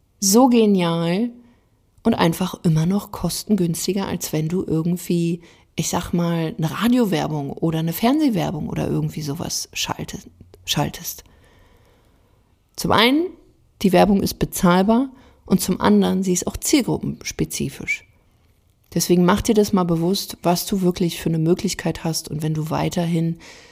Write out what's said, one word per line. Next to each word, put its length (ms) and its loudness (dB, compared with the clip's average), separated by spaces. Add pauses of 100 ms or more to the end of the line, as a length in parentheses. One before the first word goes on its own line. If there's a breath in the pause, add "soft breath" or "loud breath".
(200)
so 260 6
genial 840 2 (720 soft breath)
und 100 2
einfach 480 -2
immer 240 2
noch 240 -2
kostengünstiger, 960 -2
als 260 -6
wenn 140 0
du 180 -2
irgendwie, 760 -2 (340 loud breath)
ich 140 -4
sag 240 -6
mal, 440 -2
eine 140 -2
Radiowerbung 800 0
oder 300 -2
eine 120 -2
Fernsehwerbung 760 0
oder 200 -4
irgendwie 320 -4
sowas 520 -6
schalte-, 480 -8 (440)
schaltest. 600 -6 (1500 soft breath)
Zum 160 -2
einen, 340 4 (560)
die 100 4
Werbung 300 6
ist 120 -2
bezahlbar 760 2 (340 loud breath)
und 160 2
zum 200 -4
anderen, 420 4
sie 100 0
ist 140 -2
auch 100 -8
zielgruppenspezifisch. 1500 -4 (880)
Deswegen 300 4
mach 180 4
dir 120 2
das 180 4
mal 120 4
bewusst, 580 -2
was 240 0
du 160 -2
wirklich 380 0
für 100 -2
eine 80 0
Möglichkeit 680 -2
hast 240 -4
und 140 -8
wenn 120 -2
du 160 -6
weiterhin 680 -2 (340 loud breath)